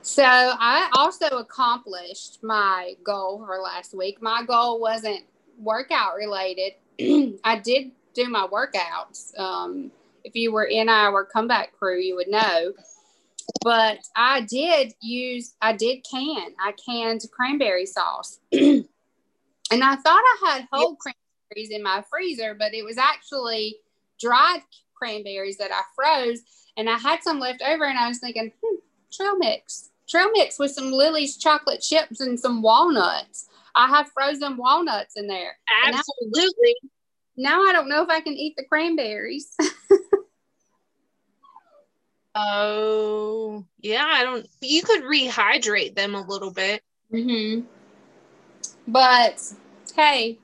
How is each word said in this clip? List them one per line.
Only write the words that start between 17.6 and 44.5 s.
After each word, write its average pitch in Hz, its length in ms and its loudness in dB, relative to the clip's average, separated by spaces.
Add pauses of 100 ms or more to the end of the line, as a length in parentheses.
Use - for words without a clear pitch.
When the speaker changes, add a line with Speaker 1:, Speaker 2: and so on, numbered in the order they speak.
Speaker 1:
sauce. - 600 -6
<clears throat> - 40 -20 (1200)
And 240 120 4
I 269 120 4
thought 320 260 6
I 494 240 6
had 262 260 -2
whole 302 300 0
Speaker 2:
Yes. 254 140 -12 (340)
Speaker 1:
cranberries 214 220 -12
in 214 100 -8
my 196 260 -2
freezer, 277 460 -6
but 214 220 -4
it 220 80 -8
was 220 160 -10
actually 233 800 -2 (420)
dried 277 400 2 (340)
cranberries 196 640 -8
that 196 140 -6
I 190 100 -2 (140)
froze. 262 460 0 (360)
And 220 100 -4
I 226 120 0
had 302 240 0
some 311 160 -2
left 254 240 -6
over, 302 220 0
and 269 120 -2
I 240 100 2
was 240 120 -6
thinking, 226 320 -8 (120)
"Hmm, 440 120 -2 (360)
trail 403 260 -4
mix. - 520 -4 (180)
Trail 370 260 2
mix 359 260 2
with 277 120 0
some 269 200 -6
Lily's 285 460 0
chocolate 294 440 0
chips 302 380 0
and 247 200 -4
some 240 220 -2
walnuts." 220 840 2 (260)
I 247 140 6
have 285 240 2
frozen 277 460 -2
walnuts 254 580 0
in 208 100 -8
there. 185 320 -8 (280)
And 285 80 2
now 269 80 -2 (260)
Speaker 2:
Absolutely. 381 480 4 (600)
Speaker 1:
now 294 280 2
I 381 80 6
don't 302 180 2
know 302 140 2
if 330 60 -4
I 320 100 2
can 320 140 -8
eat 302 240 -8
the 277 80 -10
cranberries. 285 960 -4
<laughs> 311 80 2 (2750)
Speaker 2:
Oh, 214 1300 -2 (140)
yeah, 220 260 -2
I 294 180 2
don't, 254 240 -4 (140)